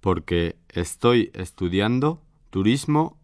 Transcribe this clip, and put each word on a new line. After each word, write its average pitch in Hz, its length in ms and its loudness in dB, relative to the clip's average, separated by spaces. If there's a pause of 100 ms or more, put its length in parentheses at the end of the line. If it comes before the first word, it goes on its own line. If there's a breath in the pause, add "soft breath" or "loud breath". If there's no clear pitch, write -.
porque 85 680 -2
estoy 113 640 0
estudiando 107 880 -2 (280)
turismo 139 720 0